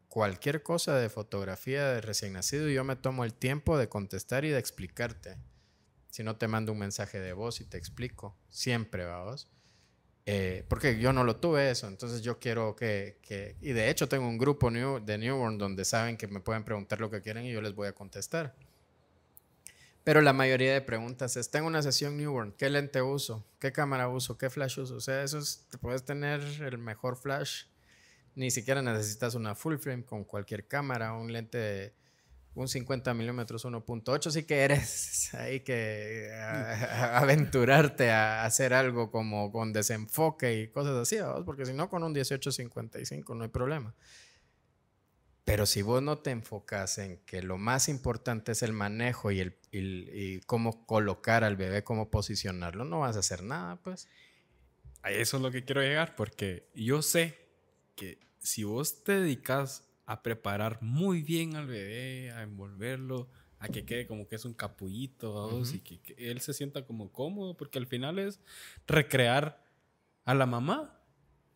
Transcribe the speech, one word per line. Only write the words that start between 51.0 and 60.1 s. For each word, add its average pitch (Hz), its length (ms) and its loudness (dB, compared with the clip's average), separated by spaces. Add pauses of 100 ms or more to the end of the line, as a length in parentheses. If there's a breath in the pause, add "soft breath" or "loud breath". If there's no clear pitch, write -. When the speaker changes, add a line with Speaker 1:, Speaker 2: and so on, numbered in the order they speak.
Speaker 1:
al 104 120 4
bebé, 95 280 -2
cómo 110 260 -2
posicionarlo, 95 760 -2
no 160 160 -4
vas 120 160 0
a 101 40 -2
hacer 90 240 -2
nada, 175 320 -8
pues. 185 320 -12 (920 soft breath)
Speaker 2:
A 98 100 -2
eso 113 240 0
es 131 60 0
lo 127 100 -2
que 127 120 -6
quiero 135 180 2
llegar, 151 340 0
porque 98 580 -4
yo 131 260 0
sé 165 380 2 (560)
que - 240 -14 (200)
si - 260 -4
vos 117 400 -4
te 196 160 4
dedicas 135 640 0 (200)
a 110 180 -8